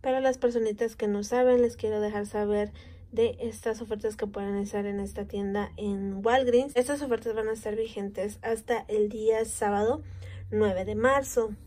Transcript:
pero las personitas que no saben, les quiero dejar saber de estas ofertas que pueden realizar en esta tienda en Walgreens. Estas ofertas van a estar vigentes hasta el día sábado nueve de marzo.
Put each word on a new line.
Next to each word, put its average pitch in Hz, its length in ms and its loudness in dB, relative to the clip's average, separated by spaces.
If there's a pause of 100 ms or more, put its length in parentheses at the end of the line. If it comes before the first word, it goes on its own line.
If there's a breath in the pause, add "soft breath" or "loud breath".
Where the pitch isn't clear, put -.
pero 262 180 2
las 262 180 2
personitas 226 580 0
que 214 120 -2
no 208 160 0
saben, 247 400 6
les 233 120 2
quiero 214 260 -2
dejar 208 260 -2
saber 208 440 0 (400 loud breath)
de 226 280 2
estas 220 420 -4
ofertas 214 340 -4
que 208 120 -4
pueden 202 240 -4
realizar 202 340 -2
en 202 140 -4
esta 202 260 -6
tienda 202 500 -4
en 196 480 -4
Walgreens. 247 520 4
Estas 285 260 2
ofertas 233 320 -2
van 220 140 -2
a 220 60 -2
estar 214 220 -4
vigentes 208 680 -4
hasta 226 440 -2
el 208 220 2
día 220 360 2
sábado 214 580 0 (480 loud breath)
nueve 196 340 2
de 214 80 -4
marzo. 247 560 2 (180)